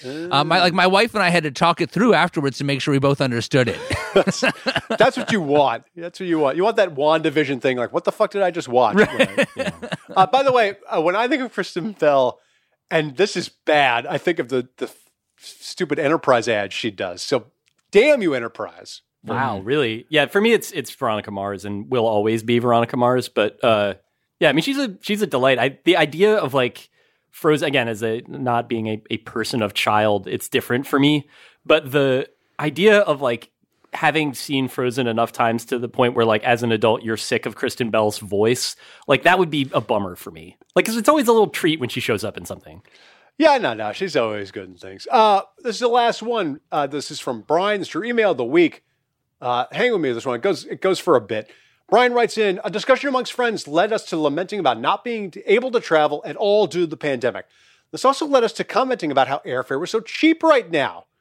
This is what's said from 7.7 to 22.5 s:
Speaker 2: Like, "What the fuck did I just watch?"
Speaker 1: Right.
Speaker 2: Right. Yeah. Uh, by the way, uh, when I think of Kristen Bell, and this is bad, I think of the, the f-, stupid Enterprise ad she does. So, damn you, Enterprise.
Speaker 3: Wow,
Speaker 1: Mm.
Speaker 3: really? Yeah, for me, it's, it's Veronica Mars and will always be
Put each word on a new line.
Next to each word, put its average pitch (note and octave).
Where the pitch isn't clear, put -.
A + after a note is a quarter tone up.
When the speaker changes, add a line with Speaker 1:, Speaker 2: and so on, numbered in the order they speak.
Speaker 2:
Like, A#2
"What C3
the G3
fuck G#3+
did G3+
I F3+
just E3
watch?" A#2+
Speaker 1:
Right. -
Speaker 2:
Right. C#4
Yeah. A3
Uh, F#3+
by C4
the C4+
way, G#3
uh, F#3
when F3
I A#3
think C4
of B3
Kristen F#3+
Bell, C#3
and D3+
this G3+
is F3
bad, C3
I C#3
think F3
of B2
the, B2+
the B2+
f-, -
stupid -
Enterprise C#3
ad G#2
she A2+
does. F#2+
So, B2
damn C4
you, E3
Enterprise. G2+
Speaker 3:
Wow, A#2+
Speaker 1:
Mm. F#2+
Speaker 3:
really? A#2+
Yeah, D3
for G3+
me, A3+
it's, -
it's D3
Veronica G#2+
Mars G2
and G2+
will B2
always A2
be A#2+